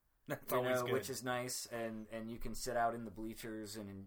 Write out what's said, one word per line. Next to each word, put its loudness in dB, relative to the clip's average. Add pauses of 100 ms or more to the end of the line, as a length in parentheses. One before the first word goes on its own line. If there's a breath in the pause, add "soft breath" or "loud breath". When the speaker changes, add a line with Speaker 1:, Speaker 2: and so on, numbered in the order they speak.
Speaker 1:
<laughs> -20
That's -2
Speaker 2:
You 6
Speaker 1:
always 6
Speaker 2:
know, 4
Speaker 1:
good. 2
Speaker 2:
which 2
is -4
nice, 0
and, -2
and -4
you -6
can 0
sit 0
out 6
in -4
the -6
bleachers -6
and -6
en-, -10